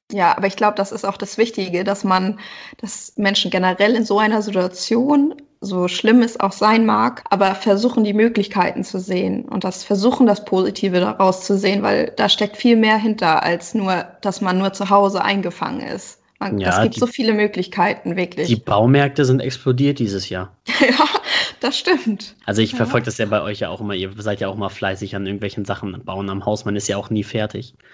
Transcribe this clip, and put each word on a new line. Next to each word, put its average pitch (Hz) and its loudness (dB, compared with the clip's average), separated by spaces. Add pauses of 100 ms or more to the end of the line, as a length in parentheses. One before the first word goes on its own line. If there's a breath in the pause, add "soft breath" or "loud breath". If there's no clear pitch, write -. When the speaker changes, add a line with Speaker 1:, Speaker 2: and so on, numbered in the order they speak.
(100)
Speaker 1:
Ja, 185 2
aber 196 0
ich 190 -4
glaub, 208 2
das 196 -2
ist - -8
auch 202 -4
das - -8
Wichtige, 190 -2
dass 196 -2
man, 190 0 (380 loud breath)
dass - -12
Menschen 196 0
generell 185 2
in 226 2
so 202 0
einer 214 2
Situation, 233 0 (260)
so 180 -2
schlimm 233 4
es 233 -2
auch 196 0
sein 220 4
mag, 220 0
aber 196 4
versuchen, 220 2
die 202 0
Möglichkeiten 208 2
zu 185 -8
sehen 185 -2
und - -4
das 185 -6
versuchen, 233 4
das 202 4
Positive 185 0
daraus 190 2
zu 196 2
sehen, 190 0
weil 208 0
da 208 2
steckt 208 -2
viel 233 6
mehr 220 6
hinter, 208 2
als 175 -2
nur, 190 0 (160)
dass 190 -4
man 185 0
nur 190 0
zu 196 -6
Hause 202 4
eingefangen 190 -4
ist. - -12 (180)
Man, 190 -4
Speaker 2:
Ja, 185 0
Speaker 1:
es 104 4
gibt - 0
Speaker 2:
die - -6
Speaker 1:
so 247 2
viele 226 -2
Möglichkeiten, 202 -2
wirklich. 180 -4
Speaker 2:
die 131 2
Baumärkte 135 4
sind 127 4
explodiert 131 0
dieses 98 -2
Jahr. 92 -8 (120)
Speaker 1:
<laughs> - -2
Ja, 262 4 (520 loud breath)
das 262 -4
stimmt. - -2 (100)
Speaker 2:
Also 107 2
ich 113 0
Speaker 1:
Ja. - -6
Speaker 2:
verfolg 120 0
das 120 -6
ja 110 -2
bei 101 0
euch 98 -6
ja 92 -4
auch 92 -8
immer. 101 -6
Ihr 95 -6
seid 104 -4
ja 101 -4
auch 98 -6
mal 101 -4
fleißig 98 -6
an 98 -6
irgendwelchen 101 -6
Sachen 98 -8
bauen 98 -6
am 98 -6
Haus. 104 -2
Man 104 -2
ist 101 -4
ja 98 -2
auch - -6
nie 107 -2
fertig. 107 -6 (200 loud breath)